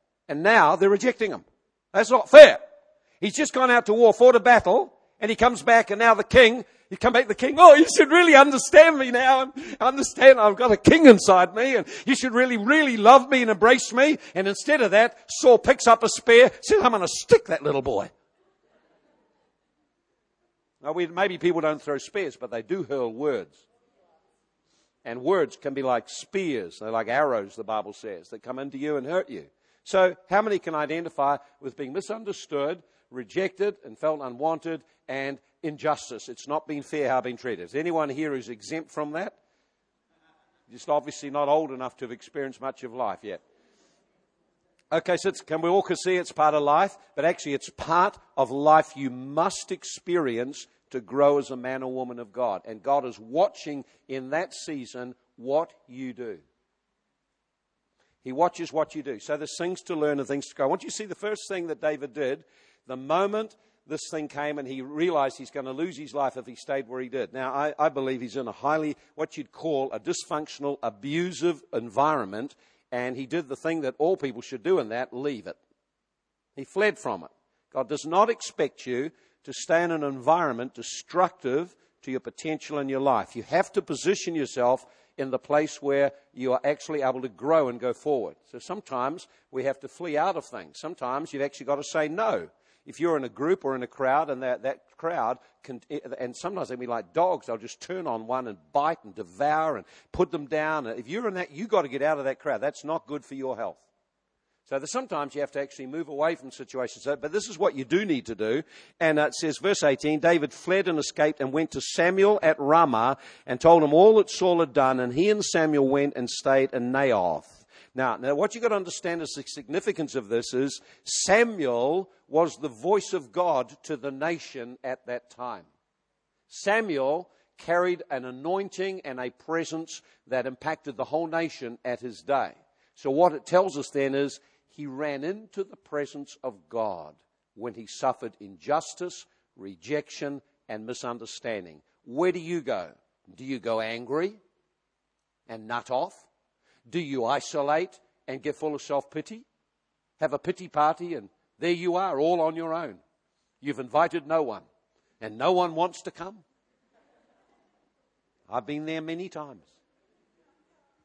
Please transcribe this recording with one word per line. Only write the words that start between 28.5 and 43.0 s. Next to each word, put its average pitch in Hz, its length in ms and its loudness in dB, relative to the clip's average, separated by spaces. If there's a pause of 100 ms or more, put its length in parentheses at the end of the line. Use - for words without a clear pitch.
into 139 180 -12
you 147 200 -6
and 127 100 -8
hurt 175 240 -4
you. 85 160 -14 (380)
So 185 320 2 (120)
how 196 140 2
many 208 160 -2
can 165 160 -8
identify 151 640 -2 (240)
with 135 160 -14
being 135 160 -12
misunderstood, 185 880 -8 (300)
rejected, 185 720 -6
and 117 120 -20
felt 156 240 -4
unwanted, 147 640 -6 (240)
and 135 320 -8 (240)
injustice? 147 680 -6
It's 123 200 -18
not 151 180 -6
been 147 160 -10
fair 147 260 -4
how 127 100 0
I've 123 40 -4
been 123 140 -10
treated. 95 300 -10
Is 127 100 -12
anyone 160 320 -4
here 143 260 -6
who's 117 140 -10
exempt 120 420 -12
from 151 220 -10
that? 180 220 -10 (1400)
Just 117 160 -18
obviously 147 420 -4
not 143 180 -2
old 151 220 0
enough 127 280 -12
to 131 60 -12
have 113 60 -12
experienced 135 500 -12
much 131 220 -12
of 120 100 -14
life 110 300 -6